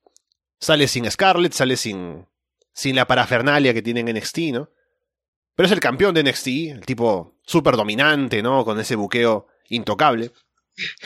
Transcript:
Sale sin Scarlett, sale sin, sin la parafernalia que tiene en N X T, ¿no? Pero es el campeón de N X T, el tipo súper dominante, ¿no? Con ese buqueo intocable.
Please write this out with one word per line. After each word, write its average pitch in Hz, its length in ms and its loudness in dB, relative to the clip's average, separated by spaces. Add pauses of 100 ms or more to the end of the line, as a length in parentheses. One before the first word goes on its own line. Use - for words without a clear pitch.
(580)
Sale 147 300 2
sin 117 220 -4
Scarlett, 180 420 2
sale 127 240 0
sin, 92 480 -8 (480)
sin 135 240 -4
la 127 100 4
parafernalia 127 680 2
que 113 80 -4
tiene 117 180 -4
en 117 80 -4
N 113 100 -4
X - 140 -8
T, 160 200 -4
¿no? 123 180 -6 (840)
Pero 180 120 2
es 185 60 4
el 175 80 0
campeón 147 340 2
de 160 60 2
N 139 100 2
X - 140 -4
T, 147 260 -4
el 120 160 -18
tipo 113 560 -2
súper 151 340 2
dominante, 120 680 0
¿no? 127 220 2
Con 110 160 -2
ese 113 160 -4
buqueo 110 520 0 (200)
intocable. 117 600 0 (760)